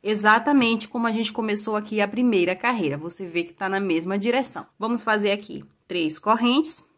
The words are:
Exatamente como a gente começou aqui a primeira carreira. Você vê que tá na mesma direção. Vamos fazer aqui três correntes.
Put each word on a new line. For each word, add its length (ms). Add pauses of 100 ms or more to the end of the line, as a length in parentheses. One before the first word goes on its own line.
Exatamente 840
como 220
a 20
gente 220
começou 420
aqui 260
a 60
primeira 480
carreira. 420
Você 300
vê 160
que 100
tá 160
na 120
mesma 360
direção. 480 (140)
Vamos 240
fazer 300
aqui 320 (240)
três 280
correntes. 800